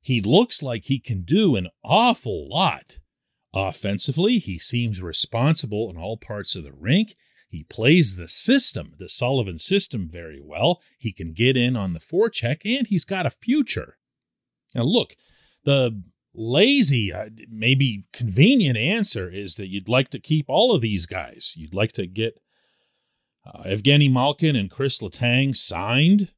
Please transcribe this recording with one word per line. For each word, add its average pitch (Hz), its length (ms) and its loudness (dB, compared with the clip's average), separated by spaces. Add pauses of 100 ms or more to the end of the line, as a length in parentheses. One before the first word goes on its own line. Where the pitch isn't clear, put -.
He 120 220 -2
looks 165 400 2
like 120 220 -6
he 135 160 -2
can 95 220 -6
do 165 340 2
an 90 120 -4 (160)
awful 120 640 2
lot. 123 500 -2 (540)
Offensively, 101 880 -2
he 90 200 -6
seems 113 440 -2
responsible 113 880 -2
in 82 80 -14
all 101 180 -8
parts 104 400 -8
of 82 80 -10
the 69 80 -18
rink. 131 440 0 (340)
He 78 140 -12
plays 123 520 2
the 85 120 -12
system, - 680 0
the 90 100 -16
Sullivan 120 500 -2
system, 117 500 -2
very 80 340 -14
well. 92 380 0 (180)
He 107 140 -6
can 82 220 -12
get 127 240 2
in 123 180 0
on 95 160 -2
the 82 60 -6
forecheck, 165 680 -2
and 240 220 -2
he's 185 180 0
got 185 220 -4
a 123 40 0
future. - 680 -2 (760)
Now, 120 100 0
look, 190 300 0 (500)
the 127 360 2 (320)
lazy, 139 800 2
uh, 104 160 -8 (220)
maybe 113 600 2
convenient 135 680 4
answer 135 500 -2
is 95 280 -6
that 98 120 -10
you'd 95 220 -6
like 127 200 2
to 117 100 -10
keep 156 280 0
all 214 260 4
of 139 60 2
these 104 240 -2
guys. 71 500 -6
You'd 80 200 -14
like 101 180 -4
to 95 140 -8
get, 110 340 -6 (1040)
uh, - 200 -20
Evgeny 131 460 4
Malkin 139 460 2
and 98 140 -2
Chris - 320 -2
Letang 123 520 0
signed. 139 840 2